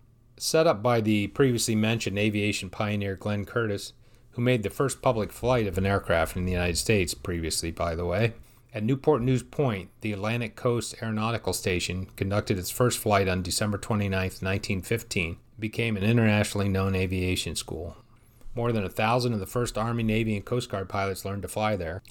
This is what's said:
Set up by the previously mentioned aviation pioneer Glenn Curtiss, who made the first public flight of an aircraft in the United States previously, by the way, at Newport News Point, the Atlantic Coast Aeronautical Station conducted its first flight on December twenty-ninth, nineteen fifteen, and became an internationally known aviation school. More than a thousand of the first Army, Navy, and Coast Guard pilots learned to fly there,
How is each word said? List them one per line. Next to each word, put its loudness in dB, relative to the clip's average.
Set 2
up 2
by 4
the 4
previously 2
mentioned 0
aviation 0
pioneer -2
Glenn -2
Curtiss, -2
who -2
made 4
the -2
first -2
public 0
flight 0
of -2
an 2
aircraft 2
in -2
the 0
United 0
States 2
previously, -4
by -2
the -2
way, 0
at -6
Newport 2
News 2
Point, -2
the -2
Atlantic -4
Coast 0
Aeronautical -2
Station -2
conducted 0
its -6
first 2
flight 4
on 2
December -2
twenty-ninth, -2
nineteen -2
fifteen, -2
and -14
became -2
an -2
internationally 4
known 2
aviation 0
school. -8
More 0
than 0
a -4
thousand 2
of -2
the -6
first -2
Army, -2
Navy, 2
and -4
Coast -4
Guard -6
pilots -2
learned -6
to -6
fly 0
there, -6